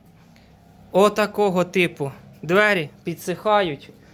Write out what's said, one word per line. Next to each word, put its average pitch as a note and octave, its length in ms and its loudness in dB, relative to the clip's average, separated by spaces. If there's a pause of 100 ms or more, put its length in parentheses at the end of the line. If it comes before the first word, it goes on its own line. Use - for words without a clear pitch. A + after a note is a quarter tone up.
(920)
Отакого G3+ 720 2
типу. E3+ 480 -2 (300)
Двері F#3 460 2 (160)
підсихають. F3+ 840 -2 (240)